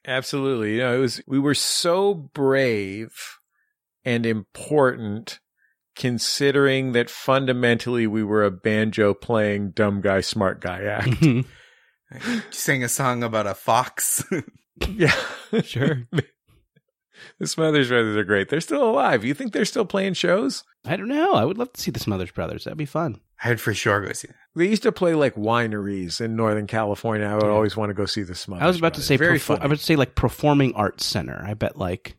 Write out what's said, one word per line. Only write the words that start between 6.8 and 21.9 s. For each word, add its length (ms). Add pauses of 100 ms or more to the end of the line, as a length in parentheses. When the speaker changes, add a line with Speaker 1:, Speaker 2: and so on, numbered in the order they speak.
Speaker 1:
that 180
fundamentally 960
we 180
were 200
a 60
banjo-playing, 1200
dumb 280
guy, 220
smart 380
guy 240
act. 260
Speaker 2:
Mm-hmm. 1300 (120)
Speaker 3:
Sang 320
a 60
song 340
about 240
a 80
fox. 760
<laughs> 60 (540)
Speaker 1:
Yeah. 260 (480)
Speaker 2:
Sure. 500
Speaker 1:
<laughs> 60 (1200)
The 80
Smothers 420
Brothers 280
are 80
great. 240
They're 140
still 200
alive. 440
You 80
think 180
they're 140
still 180
playing 300
shows? 500 (220)
Speaker 2:
I 100
don't 120
know. 260
I 100
would 140
love 160
to 60
see 100